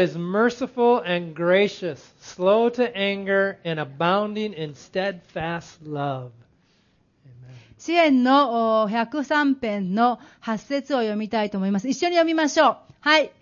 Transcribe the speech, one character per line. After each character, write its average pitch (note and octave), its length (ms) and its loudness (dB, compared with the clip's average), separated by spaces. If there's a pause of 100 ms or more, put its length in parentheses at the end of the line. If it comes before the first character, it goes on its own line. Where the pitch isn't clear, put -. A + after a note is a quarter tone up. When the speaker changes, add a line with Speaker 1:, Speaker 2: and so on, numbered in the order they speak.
Speaker 1:
is D#3+ 160 0
merciful A#3+ 880 0
and F3 260 -4
gracious, F3 680 0 (220)
slow G#3+ 500 2
to A#3+ 260 -2
anger G3 680 -2
and D#3+ 160 -4
abounding G3 720 -2
in D#3 220 -8
steadfast F3 1120 -8
love. C#3+ 440 -6 (1500)
Speaker 2:
詩 - 140 -8
編 D4+ 320 4
の、 A#3 580 2
お、 G#3 60 0
百 A#3 340 -2
三 C#4+ 320 0
編 G3+ 400 -4
の A#3 240 2 (220)
八 A3 180 -6
節 C#4 380 -6
を - 20 2
読 A3 160 0
み G#3+ 140 -4
た G#3+ 160 -2
い G#3 60 -4
と G#3 80 -6
思 F#3+ 100 -2
い - 20 0
ま G3 80 0
す。 B3+ 100 -4
一 C4+ 60 -2 (100)
緒 F4 40 2
に F4 80 -2
読 E4 100 4
み E4 80 0
ま D#4+ 140 2
し D#4+ 120 2
ょ C#4 100 6
う。 - 60 0 (220)
は D4+ 200 4
い。 C4+ 120 0 (120)